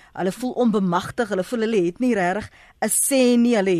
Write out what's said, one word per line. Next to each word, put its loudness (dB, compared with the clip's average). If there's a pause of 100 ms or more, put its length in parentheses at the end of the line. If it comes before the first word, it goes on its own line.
(140)
hulle -4
voel -6
onbemagtig, -2
hulle -2
voel -6
hulle 0
het -4
nie 2
regtig -2 (320)
'n -2
sê 2
nie, 4
hulle 2